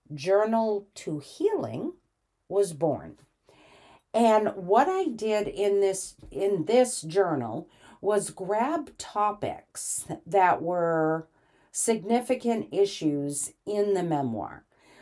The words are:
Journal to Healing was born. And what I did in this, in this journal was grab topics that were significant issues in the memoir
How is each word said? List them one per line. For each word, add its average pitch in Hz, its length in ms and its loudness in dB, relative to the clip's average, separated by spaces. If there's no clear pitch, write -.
Journal 208 840 0
to 156 240 -8
Healing 277 760 -4
was 185 240 0
born. 139 460 -4
And 214 420 4
what 196 320 4
I 381 200 0
did 214 420 -2
in 202 320 0
this, 190 340 -2
in 196 360 0
this 247 340 4
journal 156 680 0
was 202 300 0
grab 220 680 -4
topics - 1080 -6
that 180 360 4
were 165 680 0
significant 233 1000 -2
issues 147 800 0
in 208 280 0
the 180 100 0
memoir 135 600 -4